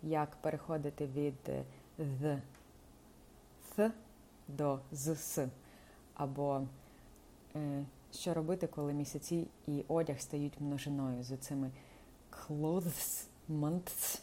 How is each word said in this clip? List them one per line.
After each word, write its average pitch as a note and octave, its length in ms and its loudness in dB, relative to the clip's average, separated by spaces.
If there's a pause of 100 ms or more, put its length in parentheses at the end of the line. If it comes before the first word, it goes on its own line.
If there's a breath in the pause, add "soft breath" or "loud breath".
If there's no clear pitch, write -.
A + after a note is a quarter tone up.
Як D3+ 320 2
переходити D3 720 0
від, C3+ 420 0
е, C3+ 140 2 (340 loud breath)
"з", C#3 440 2 (1300)
"th" A3 160 6 (560)
до C#3+ 320 2 (120)
"з", D3+ 240 2
"с". C#3 340 0 (640 loud breath)
Або, C#3 480 2 (960 loud breath)
е, C#3+ 300 0 (280)
що - 200 0
робити, E3 340 2
коли D3 260 0
місяці D3 540 0 (200)
і C#3+ 200 0
одяг D#3+ 320 4
стають D3 420 -2
множиною C#3 640 0
з B2 80 -4
оцими C3+ 400 -2 (600 loud breath)
clothes, D#3 920 0 (240)
months. D#3 720 2